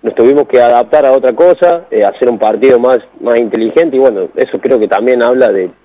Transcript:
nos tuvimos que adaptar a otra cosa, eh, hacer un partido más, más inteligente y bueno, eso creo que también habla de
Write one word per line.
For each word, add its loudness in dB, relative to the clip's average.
nos -6
tuvimos 2
que 0
adaptar 2
a 2
otra 0
cosa, 0
eh, 0
hacer -2
un -4
partido 2
más, 0
más -2
inteligente -2
y 0
bueno, 0
eso -4
creo -2
que -2
también -2
habla 0
de -4